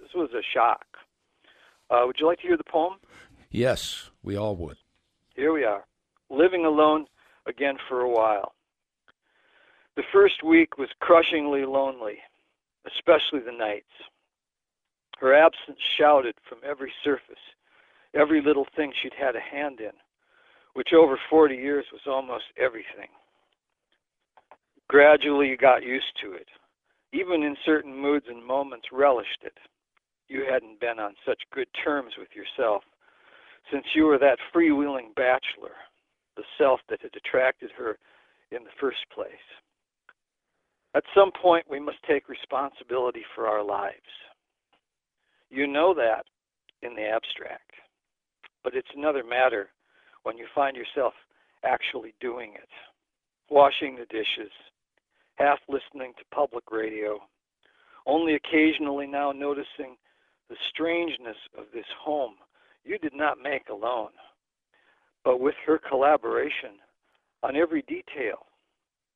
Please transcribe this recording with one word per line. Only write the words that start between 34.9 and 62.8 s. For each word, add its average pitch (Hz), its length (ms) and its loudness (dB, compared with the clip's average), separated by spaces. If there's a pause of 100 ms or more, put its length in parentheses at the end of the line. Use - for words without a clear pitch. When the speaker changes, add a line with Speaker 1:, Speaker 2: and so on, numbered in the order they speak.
Speaker 1:
bachelor, 127 580 -2 (640)
the - 80 -14 (120)
self 135 320 4
that 110 140 -8
had - 140 -16
attracted 127 600 -2
her 113 220 -8 (540)
in 120 120 -10
the 107 60 -20 (100)
first 131 180 -4 (140)
place. - 180 -10 (1600)
At 139 100 0 (100)
some 196 160 8
point, 170 400 2
we 139 80 -6
must 147 200 -10 (100)
take 143 200 0
responsibility 123 960 -6 (120)
for 113 120 -6
our 107 160 0
lives. 101 320 -6 (1600)
You 139 160 -2
know 156 280 2
that 113 300 0 (580)
in 120 140 -12
the 107 100 -8
abstract, - 640 -8 (920)
but 127 100 -6
it's 127 220 -6
another 143 260 -2
matter 117 480 -2 (540)
when 117 120 -10
you 117 180 -18
find 139 220 -2
yourself 123 380 -4 (500)
actually 120 560 -6
doing 117 340 -10
it. - 140 -20 (840)
Washing 143 460 4
the 120 100 -14
dishes, 110 440 -6 (840)
half 143 220 2 (100)
listening 135 500 -10
to - 60 -20 (100)
public 131 380 -4
radio, 110 480 -6 (840)
only 156 280 0
occasionally 151 720 0
now 143 240 -4
noticing 139 640 -8 (520)
the 120 80 -18 (140)
strangeness 156 640 -6 (200)
of 107 160 -18
this 113 140 -14 (160)
home 147 320 -6 (480)